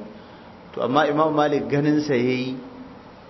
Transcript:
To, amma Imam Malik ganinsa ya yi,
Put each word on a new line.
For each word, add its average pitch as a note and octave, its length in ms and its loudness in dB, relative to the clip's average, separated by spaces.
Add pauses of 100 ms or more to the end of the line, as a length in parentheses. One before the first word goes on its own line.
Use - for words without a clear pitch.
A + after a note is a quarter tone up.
(760)
To, - 80 -4
amma C#3 240 2
Imam D3+ 280 2
Malik D3 340 2
ganinsa D3 480 2
ya B2 160 2
yi, B2+ 240 -2 (720)